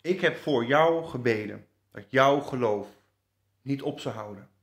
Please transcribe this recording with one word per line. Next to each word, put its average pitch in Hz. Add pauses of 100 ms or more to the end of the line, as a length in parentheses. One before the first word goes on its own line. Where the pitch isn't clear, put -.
"Ik 185
heb 165
voor 127
jou 160
gebeden, 107 (260)
dat 101
jouw 139
geloof 113 (720)
niet 135
op -
zou 127
houden." 104 (140)